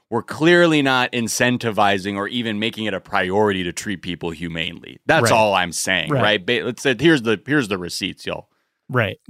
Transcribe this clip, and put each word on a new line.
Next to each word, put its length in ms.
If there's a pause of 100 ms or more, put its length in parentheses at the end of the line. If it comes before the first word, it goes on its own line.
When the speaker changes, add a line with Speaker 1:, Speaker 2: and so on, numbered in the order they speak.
Speaker 1:
we're 140
clearly 580
not 300
incentivizing 1040
or 140
even 300
making 260
it 80
a 80
priority 640
to 100
treat 280
people 280
humanely. 760
That's 180
Speaker 2:
Right. 100
Speaker 1:
all 200
I'm 200
saying, 380
Speaker 2:
Right. 120
Speaker 1:
right? 220
Ba-, 180
let's 180
say, 160
here's 260
the, 220
here's 220
the 100
receipts, 480
y'all." 220 (400)
Speaker 2:
Right. 300 (120)